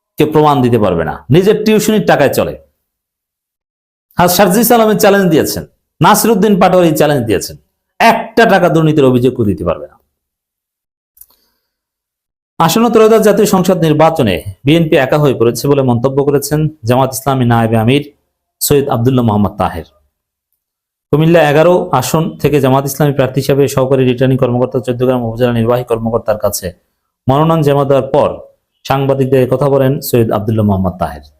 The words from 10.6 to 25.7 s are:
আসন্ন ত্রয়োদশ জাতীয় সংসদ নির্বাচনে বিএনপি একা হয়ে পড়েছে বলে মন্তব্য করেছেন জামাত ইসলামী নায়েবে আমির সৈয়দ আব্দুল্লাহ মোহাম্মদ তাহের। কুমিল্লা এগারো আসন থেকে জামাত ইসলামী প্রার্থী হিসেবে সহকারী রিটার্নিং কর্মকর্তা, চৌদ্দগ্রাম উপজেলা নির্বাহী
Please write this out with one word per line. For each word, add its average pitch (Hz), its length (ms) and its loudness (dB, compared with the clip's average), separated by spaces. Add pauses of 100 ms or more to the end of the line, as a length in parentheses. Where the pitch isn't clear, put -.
আসন্ন 220 300 2
ত্রয়োদশ 220 280 4
জাতীয় 214 280 2
সংসদ 185 320 0
নির্বাচনে 151 680 0 (200)
বিএনপি 156 320 2
একা 143 220 0
হয়ে 147 160 2
পড়েছে 120 340 -2
বলে 139 140 2
মন্তব্য 135 420 -2
করেছেন 147 440 -2 (160)
জামাত 127 300 0
ইসলামী 131 320 -2
নায়েবে 117 320 0
আমির 131 360 -2 (460)
সৈয়দ 139 300 0
আব্দুল্লাহ 123 360 0
মোহাম্মদ 104 320 -2
তাহের। 85 260 -6 (1300)
কুমিল্লা 156 400 2
এগারো 160 400 2
আসন 156 460 -4
থেকে 143 240 0
জামাত 135 240 0
ইসলামী 143 280 -2
প্রার্থী 131 280 -2
হিসেবে 139 260 0
সহকারী 131 360 0
রিটার্নিং 127 340 0
কর্মকর্তা, 123 420 -2
চৌদ্দগ্রাম 123 440 -2
উপজেলা 120 300 -2
নির্বাহী 117 300 0